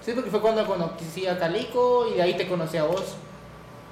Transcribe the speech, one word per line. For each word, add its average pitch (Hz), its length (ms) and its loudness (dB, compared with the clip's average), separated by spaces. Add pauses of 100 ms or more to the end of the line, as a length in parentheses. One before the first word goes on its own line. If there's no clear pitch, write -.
Sí, 226 100 -4
porque 226 160 -2
fue 202 120 0
cuando 214 240 4
conocí 170 600 -4
a 180 100 0
Calico 240 760 2
y 190 40 -2
de 180 80 4
ahí 175 120 2
te 180 120 -2
conocí 170 300 -2
a 151 60 2
vos. 175 320 0 (760)